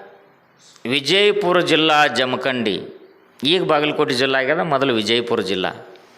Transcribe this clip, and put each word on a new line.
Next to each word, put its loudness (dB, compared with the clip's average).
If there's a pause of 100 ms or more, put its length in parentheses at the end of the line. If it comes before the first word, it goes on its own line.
(920)
ವಿಜಯಪುರ 2
ಜಿಲ್ಲಾ 4
ಜಮಖಂಡಿ", -2 (560)
ಈಗ 2
ಬಾಗಲಕೋಟೆ 0
ಜಿಲ್ಲಾ 0
ಆಗ್ಯದ, -2
ಮೊದಲು 0
ವಿಜಯಪುರ 0
ಜಿಲ್ಲಾ. -4 (460)